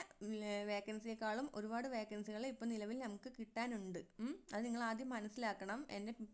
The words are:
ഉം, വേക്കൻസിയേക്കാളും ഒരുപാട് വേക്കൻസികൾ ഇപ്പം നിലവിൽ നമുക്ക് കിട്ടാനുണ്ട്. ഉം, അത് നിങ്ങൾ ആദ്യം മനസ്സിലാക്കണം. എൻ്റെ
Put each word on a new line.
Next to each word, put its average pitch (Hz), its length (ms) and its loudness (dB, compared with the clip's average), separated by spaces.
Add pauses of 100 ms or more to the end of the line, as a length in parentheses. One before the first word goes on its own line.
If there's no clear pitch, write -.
(220)
ഉം, 214 120 0 (320)
വേക്കൻസിയേക്കാളും 220 880 0
ഒരുപാട് 220 340 0
വേക്കൻസികൾ 214 580 0
ഇപ്പം 240 240 0
നിലവിൽ 220 300 0
നമുക്ക് 226 400 -4
കിട്ടാനുണ്ട്. 220 600 0 (200)
ഉം, 277 240 0 (100)
അത് 220 120 2
നിങ്ങൾ 240 180 2
ആദ്യം 226 260 2
മനസ്സിലാക്കണം. 214 800 0
എൻ്റെ 208 240 -2 (200)